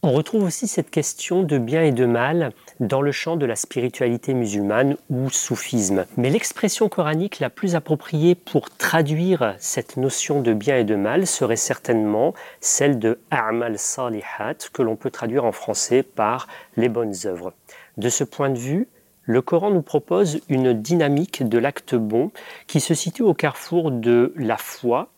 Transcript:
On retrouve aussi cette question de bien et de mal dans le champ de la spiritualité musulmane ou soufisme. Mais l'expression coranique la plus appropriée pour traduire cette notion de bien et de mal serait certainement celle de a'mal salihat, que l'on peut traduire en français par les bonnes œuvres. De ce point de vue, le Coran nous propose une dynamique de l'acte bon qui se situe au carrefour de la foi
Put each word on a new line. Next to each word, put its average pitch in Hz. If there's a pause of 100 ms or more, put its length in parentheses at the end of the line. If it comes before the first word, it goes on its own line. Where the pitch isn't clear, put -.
On 143
retrouve 185
aussi 190
cette -
question -
de 151
bien 131
et 151
de 123
mal 127 (260)
dans 135
le 143
champ 165
de 147
la 117
spiritualité 123
musulmane 110 (140)
ou 131
soufisme. 104 (100)
Mais 123
l'expression -
coranique 160
la 127
plus 175
appropriée 156
pour -
traduire 156
cette -
notion 139
de 117
bien 110
et 117
de 107
mal 120
serait 117
certainement 113 (280)
celle 143
de 113 (100)
a'mal 117
salihat, 113 (160)
que -
l'on 113
peut -
traduire 120
en 117
français -
par 113 (300)
les 117
bonnes 113 (100)
œuvres. 90 (460)
De 107
ce 123
point 139
de 131
vue, 143 (360)
le 117
Coran 202
nous 185
propose 160
une 131
dynamique 143
de 113
l'acte 127
bon 113 (360)
qui -
se -
situe 165
au 196
carrefour 160
de 120
la 113
foi 123